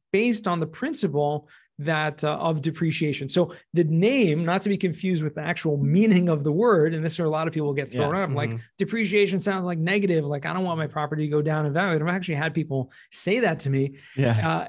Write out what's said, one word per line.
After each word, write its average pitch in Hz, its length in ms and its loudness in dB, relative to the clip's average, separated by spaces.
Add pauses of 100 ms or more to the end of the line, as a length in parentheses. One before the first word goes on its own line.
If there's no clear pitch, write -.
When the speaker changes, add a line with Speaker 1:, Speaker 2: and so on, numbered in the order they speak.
(120)
Speaker 1:
based 220 360 2
on 175 120 0
the 160 80 -2
principle 147 800 -2 (320)
that, 151 440 -2
uh, 151 160 0
of 160 220 0
depreciation. 156 640 -2
So 170 280 0 (180)
the 170 120 4
name, 170 600 2
not 180 180 0
to 208 60 0
be 196 80 2
confused 175 460 0
with 151 100 -4
the 156 80 -8
actual 160 360 -2
meaning 175 520 4
of 151 140 0
the 151 80 0
word, 165 420 4
and 160 100 -4
this 160 100 -2
is - 60 -6
where 170 60 0
a 156 60 0
lot 160 160 0
of 160 60 -4
people 147 200 -2
get 135 180 -4
thrown 143 220 0
Speaker 2:
Yeah. 190 100 0
Speaker 1:
off, 156 100 -4
like, 117 180 -2
Speaker 3:
Mm-hmm. 113 80 -6 (180)
Speaker 1:
depreciation 202 640 0
sounds, 185 260 -2
like, 175 140 -4
negative, 180 440 2
like, 143 220 -4
I 156 80 -4
don't 185 100 -4
want 170 140 -2
my 156 80 -2
property 151 380 -4
to 147 80 -2
go 151 100 2
down 156 240 0
in 143 80 -2
value. 170 260 0
And 151 80 -2
I've 175 80 0
actually 180 200 -4
had 156 180 -2
people 139 380 -4 (200)
say 208 280 -2
that 175 220 0
to 135 100 -2
me. 135 260 0 (180)
Speaker 2:
Yeah. 123 320 2
Speaker 1:
Uh, 165 200 -2